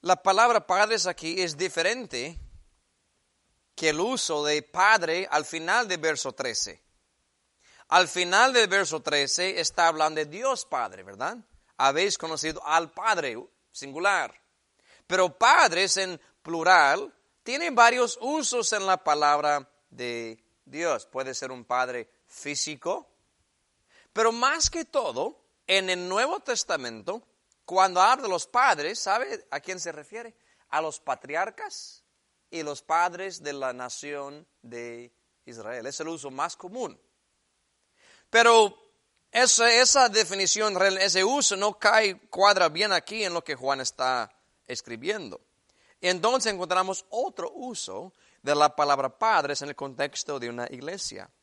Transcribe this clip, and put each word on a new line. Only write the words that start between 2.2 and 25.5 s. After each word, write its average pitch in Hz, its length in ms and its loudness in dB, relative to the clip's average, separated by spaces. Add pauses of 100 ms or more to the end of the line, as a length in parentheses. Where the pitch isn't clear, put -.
que 160 140 0
el 151 100 -2
uso 180 420 -2
de 151 200 -2
padre 180 680 0
al 151 140 0
final 180 420 -2
del 185 120 -4
verso 151 340 -4
trece. 110 500 -8 (1040)
Al 175 200 4
final 190 440 2
del 226 160 4
verso 180 340 0
trece 160 580 -2
está 165 280 2
hablando 156 300 0
de 151 80 -4
Dios 240 380 -6
Padre, 98 380 -6
¿verdad? 107 340 -8 (400)
"Habéis 151 400 2
conocido 160 480 -8
al 160 260 0
Padre", 175 460 -2 (340)
singular. 156 640 -2 (720)
Pero 185 300 2
padres 220 600 4
en 185 200 -4 (240)
plural 165 720 4 (280)
tienen 285 320 -4
varios 240 480 4
usos 247 500 -2
en 196 140 -2
la 185 180 0
palabra 147 640 2 (220)
de 117 520 -8 (220)
Dios. 143 400 -4
Puede 131 300 -8
ser 131 160 -10
un 123 160 -14
padre 127 440 -4 (160)
físico, 151 800 -8 (1080)
pero 226 180 2
más 269 380 0
que 330 160 -6
todo, 185 580 -4 (220)